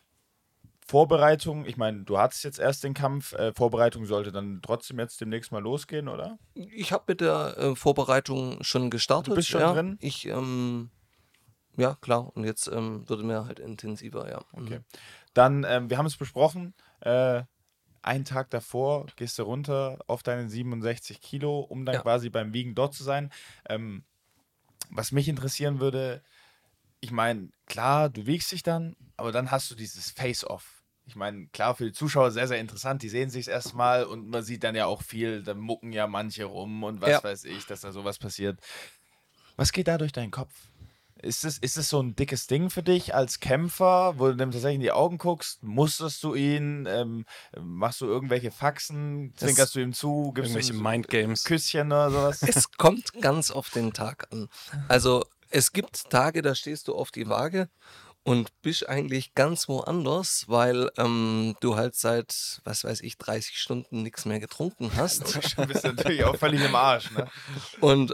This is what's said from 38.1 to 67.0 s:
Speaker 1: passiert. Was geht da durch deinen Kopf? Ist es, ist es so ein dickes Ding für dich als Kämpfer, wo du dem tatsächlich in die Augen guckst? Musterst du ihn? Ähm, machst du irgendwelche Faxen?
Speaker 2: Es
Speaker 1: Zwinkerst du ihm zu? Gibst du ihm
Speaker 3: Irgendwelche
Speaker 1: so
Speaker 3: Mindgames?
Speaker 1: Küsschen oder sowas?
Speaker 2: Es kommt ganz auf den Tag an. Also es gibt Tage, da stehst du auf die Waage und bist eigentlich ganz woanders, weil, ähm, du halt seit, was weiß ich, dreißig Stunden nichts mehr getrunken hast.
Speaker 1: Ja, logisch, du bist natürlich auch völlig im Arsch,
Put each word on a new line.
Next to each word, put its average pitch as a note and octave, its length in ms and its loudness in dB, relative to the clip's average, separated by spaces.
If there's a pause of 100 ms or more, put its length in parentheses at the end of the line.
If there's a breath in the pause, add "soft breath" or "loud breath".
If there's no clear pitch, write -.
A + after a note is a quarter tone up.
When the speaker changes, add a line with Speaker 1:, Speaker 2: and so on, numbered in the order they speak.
Speaker 1:
passiert. G2 400 -4 (960 loud breath)
Was - 160 2
geht F3+ 160 0
da E3 100 4
durch D3+ 140 -2
deinen A#2 180 -6
Kopf? - 240 -10 (680 soft breath)
Ist - 260 -4
es, D3+ 120 -4
ist C3 200 -2
es D3+ 120 0
so D3 100 4
ein B2 160 0
dickes C3+ 300 -2
Ding E3 240 2
für F3 140 -4
dich F3+ 320 2
als C3 240 2
Kämpfer, F3+ 800 4
wo C3 80 6
du C3 80 6
dem C3 160 0
tatsächlich B2+ 240 0
in C3+ 60 0
die A#2 100 4
Augen E3+ 260 4
guckst? - 460 -2
Musterst C#3+ 600 0
du D3+ 120 -2
ihn? D3 520 0
Ähm, A2+ 380 -2 (340 loud breath)
machst F2 420 -4
du C3 40 -4
irgendwelche A#2+ 460 0
Faxen? C#3+ 840 -4
Speaker 2:
Es - 60 -10
Speaker 1:
Zwinkerst C3+ 340 4
du C3+ 40 0
ihm B2 140 -2
zu? D3 400 -2
Gibst A#2+ 200 -2
du A2+ 60 2
ihm - 20 0
Speaker 3:
Irgendwelche B2 140 -2
Speaker 1:
so G#2+ 60 -2
Speaker 3:
Mindgames? A2 640 0
Speaker 1:
Küsschen D#3 440 0
oder D3 240 4
sowas? C#3+ 320 2
Speaker 2:
Es D3 300 4
kommt - 460 4
ganz D3+ 300 2
auf - 220 -6
den A2+ 220 0
Tag - 380 -8
an. A2 160 -8 (400 loud breath)
Also B2+ 380 6 (240)
es - 240 4
gibt - 380 -4
Tage, D3+ 320 4
da C#3+ 100 4
stehst D3 340 -6
du C#3 60 -4
auf - 160 -4
die A#2 180 -8
Waage E3 400 0 (560 loud breath)
und A#2+ 380 0
bist - 260 -2
eigentlich C3+ 460 -4
ganz D#3 340 2
woanders, D3+ 800 -2
weil, B2 500 4
ähm, A2 640 2
du A#2 160 4
halt A#2+ 180 0
seit, - 680 -2
was - 180 -4
weiß - 180 -4
ich, A#2 160 -12
dreißig - 420 -6
Stunden B2 440 -4
nichts - 220 -8
mehr A2 140 0
getrunken A#2+ 560 -4
hast. D#3 260 2
Speaker 1:
Ja, - 60 -6
logisch, - 280 -2
du C#3 100 2
bist C3+ 200 -2
natürlich C3+ 400 2
auch - 100 4
völlig D3 260 4
im C3+ 140 4
Arsch, B2+ 360 4